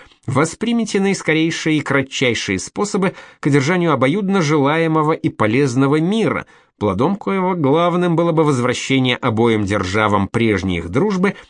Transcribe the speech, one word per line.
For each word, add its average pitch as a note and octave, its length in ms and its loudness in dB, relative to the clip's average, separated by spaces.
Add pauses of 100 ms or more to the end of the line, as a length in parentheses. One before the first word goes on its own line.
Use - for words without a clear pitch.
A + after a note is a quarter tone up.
(280)
воспримете A3+ 720 -2
наискорейшие E3 800 0
и - 20 0
кратчайшие C3 800 -2
способы G3 540 -4 (260)
к - 80 -2
одержанию D#3 460 2
обоюдно F#3 480 0
желаемого D#3 720 2
и D#3 160 -2
полезного C3+ 720 2
мира, E3+ 440 -2 (320)
плодом G#2 380 0
коего F#3+ 400 -2
главным E3+ 640 0
было E3+ 160 2
бы D#3+ 100 2
возвращение B2+ 720 0
обоим A2+ 480 0
державам G2+ 640 0
прежней F#2+ 520 0
их E2+ 100 -8
дружбы F#3 460 0 (140)